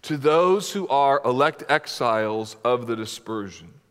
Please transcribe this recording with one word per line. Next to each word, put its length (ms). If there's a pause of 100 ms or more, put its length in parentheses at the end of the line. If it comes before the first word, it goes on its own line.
to 160
those 540
who 160
are 360
elect 460
exiles 920
of 240
the 80
dispersion. 800 (160)